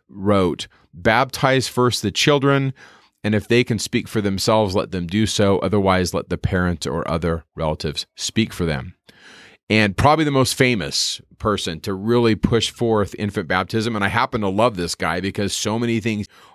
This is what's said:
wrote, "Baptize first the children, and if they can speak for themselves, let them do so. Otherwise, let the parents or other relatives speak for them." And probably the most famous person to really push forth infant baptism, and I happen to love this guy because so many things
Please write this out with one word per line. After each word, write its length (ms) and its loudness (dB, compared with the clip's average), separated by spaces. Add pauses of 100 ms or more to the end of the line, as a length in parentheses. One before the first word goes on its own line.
wrote, 600 0 (260)
"Baptize 760 2
first 320 0
the 120 -2
children, 600 2 (500)
and 120 0
if 140 -2
they 160 4
can 140 -2
speak 300 -4
for 140 -4
themselves, 520 2
let 180 -2
them 140 -4
do 200 0
so. 320 2
Otherwise, 560 2
let 160 -4
the 80 -4
parents 480 0
or 200 -4
other 380 -2 (100)
relatives 520 -4 (100)
speak 380 -2
for 100 -4
them." 300 -4 (760)
And 280 2
probably 280 4
the 80 0
most 240 2
famous 640 0 (180)
person 440 -2
to 120 -6
really 400 2
push 360 0
forth 460 0
infant 300 -4
baptism, 480 -2
and 100 -2
I 40 2
happen 320 -2
to 80 0
love 280 2
this 200 -4
guy 240 -2
because 320 -4
so 260 -2
many 220 0
things 260 -2 (280)